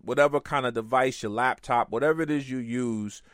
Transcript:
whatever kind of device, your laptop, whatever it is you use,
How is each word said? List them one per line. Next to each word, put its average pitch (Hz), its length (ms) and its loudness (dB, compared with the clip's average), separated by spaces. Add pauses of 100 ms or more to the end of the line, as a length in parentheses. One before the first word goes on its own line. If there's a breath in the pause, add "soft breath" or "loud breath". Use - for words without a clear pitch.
whatever 143 380 2
kind 135 260 -2
of 120 80 0
device, 127 480 0
your 104 120 -4
laptop, 120 580 0
whatever 156 320 2
it 151 80 -2
is 139 180 -4
you 131 80 -6
use, 117 640 -4 (120 soft breath)